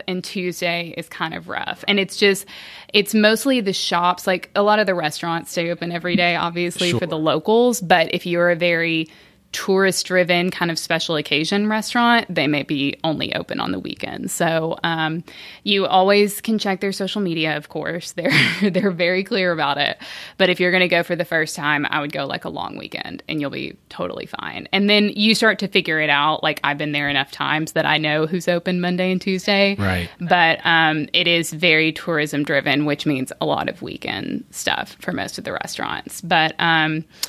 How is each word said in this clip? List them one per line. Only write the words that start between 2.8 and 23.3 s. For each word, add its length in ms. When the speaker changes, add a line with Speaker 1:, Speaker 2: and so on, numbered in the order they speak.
Speaker 1:
it's 220
mostly 480
the 100
shops. 540
Like, 280
a 80
lot 160
of 60
the 100
restaurants 580
stay 180
open 200
every 260
day, 200
obviously, 540
Speaker 2:
Sure. 100
Speaker 1:
for 60
the 120
locals. 640
But 320
if 140
you're 240
a 60
very 520
tourist-driven 960
kind 200
of 80
special 380
occasion 520
restaurant, 560
they 120
may 160
be 420
only 300
open 260
on 120
the 60
weekend. 520
So, 520
um, 400
you 220
always 540
can 180
check 220
their 120
social 280
media, 360
of 120
course. 440
<laughs> 80
They're, 120
they're 200
very 320
clear 300
about 260
it. 200
But 120
if 100
you're 120
gonna 160
go 140
for 120
the 100
first 320
time, 340
I 100
would 120
go, 140
like, 180
a 40
long 300
weekend, 500
and 120